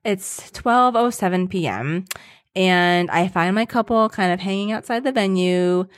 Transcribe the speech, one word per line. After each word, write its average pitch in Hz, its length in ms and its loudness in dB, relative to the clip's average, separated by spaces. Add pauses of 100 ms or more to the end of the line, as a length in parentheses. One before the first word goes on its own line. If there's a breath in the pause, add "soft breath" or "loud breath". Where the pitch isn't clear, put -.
it's - 480 -6
twelve 247 460 2
oh 240 120 2
seven 185 380 -2
P 185 200 -2
M, 135 360 -4 (500 loud breath)
and 175 560 2
I 180 200 0
find 185 260 0
my 226 100 0
couple 220 440 0
kind 180 240 0
of 185 80 -4
hanging 196 320 -4
outside 233 320 -4
the 220 80 -2
venue, 180 760 2 (100)